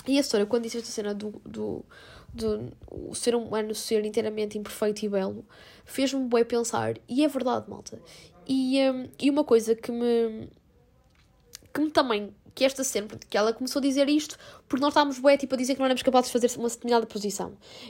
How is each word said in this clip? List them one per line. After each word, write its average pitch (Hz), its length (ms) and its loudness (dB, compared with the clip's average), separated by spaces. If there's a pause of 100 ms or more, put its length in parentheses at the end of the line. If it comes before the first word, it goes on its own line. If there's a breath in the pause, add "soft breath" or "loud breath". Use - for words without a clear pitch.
E 277 120 4
a 285 40 4
senhora, 214 240 2
quando 233 180 0
disse 226 140 -6
esta 226 120 -10
cena 208 240 -4
do, 208 160 -8 (140)
do, 214 400 -8 (480 loud breath)
do 220 400 -4 (180)
o - 240 -10
ser 240 200 0
humano 220 400 -2
ser 214 300 0
inteiramente 214 520 -2
imperfeito 214 480 -2
e 208 40 -2
belo, 202 360 -2 (400 loud breath)
fez-me 269 400 0
bué 233 200 4
pensar, 233 500 0 (140)
e 277 160 2
é 302 40 4
verdade, 247 400 -2
malta. - 320 -14 (460 loud breath)
E, 262 320 2 (120)
hum, 254 180 -6 (100)
e 262 100 2
uma 294 160 4
coisa 226 300 0
que 226 180 -6
me, 233 560 0 (1300)
que 285 60 -2
me 302 100 2
também, 220 440 0 (200)
que 262 100 2
esta 262 180 0
cena, 214 240 -2 (220)
que 214 100 0
ela 214 140 4
começou 254 260 -4
a 262 40 0
dizer 277 260 2
isto, 302 280 0 (300 loud breath)
porque 262 160 -2
nós 285 80 4
estávamos 285 300 2
bué, 285 160 8
tipo, 277 180 -2
a 247 40 -2
dizer 254 160 0
que 254 40 -4
não 262 80 2
éramos 254 160 2
capazes 247 260 4
de - 40 -10
fazer 240 260 2
uma 233 100 -2
determinada 233 380 2
posição. 208 460 -6 (380 loud breath)